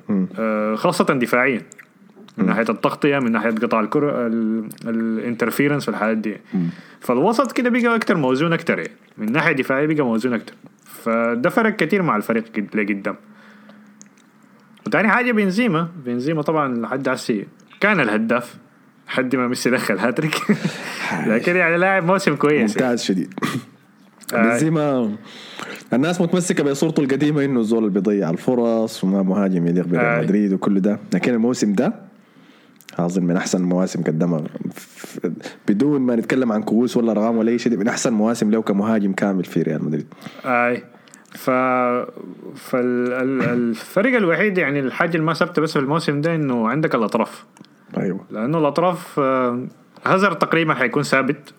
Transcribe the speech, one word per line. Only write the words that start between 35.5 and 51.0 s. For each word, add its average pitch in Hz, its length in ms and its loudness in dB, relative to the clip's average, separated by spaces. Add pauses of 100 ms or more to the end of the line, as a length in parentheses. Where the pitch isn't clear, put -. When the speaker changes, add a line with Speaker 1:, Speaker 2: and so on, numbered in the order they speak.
Speaker 1:
بدون 135 320 2
ما 123 160 2
نتكلم 117 360 0
عن 107 100 0
كؤوس 113 340 2
ولا 113 160 2
أرقام 110 240 2
ولا 110 140 2
أي 120 80 2
شيء، 117 180 0
من 104 120 0
أحسن 123 240 -2
مواسم 110 380 2
له 110 120 2
كمهاجم 101 500 2
كامل 95 320 -2
في - 180 -2
ريال 78 220 -2
مدريد. 76 220 -4 (380)
Speaker 2:
آي. 120 380 0 (480)
ف-، - 200 -6 (1080)
فال-، 123 560 -2
ال-، 131 300 -2
الفرق 120 760 0
الوحيد 185 420 2
يعني 143 220 0
الحاجة 139 340 -2
اللي 160 120 0
ما 165 80 0
ثابتة 143 280 0
بس 156 100 -2
في 156 60 0
الموسم 147 420 0
ده 165 140 0
إنه 127 340 0
عندك 151 260 0
الأطراف. 110 500 -2 (540)
Speaker 1:
أيوة. 95 220 -4 (100)
Speaker 2:
لأنه 120 280 -2
الأطراف، 160 640 0
آه، 131 460 0 (400)
هازارد 185 320 2
تقريبًا 160 360 2
حيكون 123 280 0